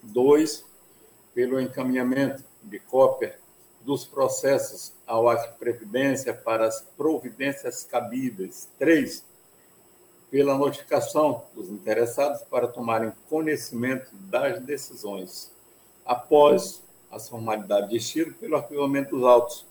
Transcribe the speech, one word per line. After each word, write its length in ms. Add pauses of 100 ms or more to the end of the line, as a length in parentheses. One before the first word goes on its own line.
Dois, 600 (680)
pelo 280
encaminhamento 800 (200)
de 180
cópia 580 (440)
dos 220
processos 880 (140)
ao 220
Acre 300
Previdência 760
para 320
as 140 (160)
providências 880
cabíveis. 840 (100)
Três, 460 (1040)
pela 300
notificação 880 (100)
dos 140
interessados 760
para 240
tomarem 460 (160)
conhecimento 840
das 480
decisões, 920 (520)
após 800 (300)
as 160
formalidades 640
de 60
estilo, 380
pelo 220
arquivamento 580
dos 100
autos. 460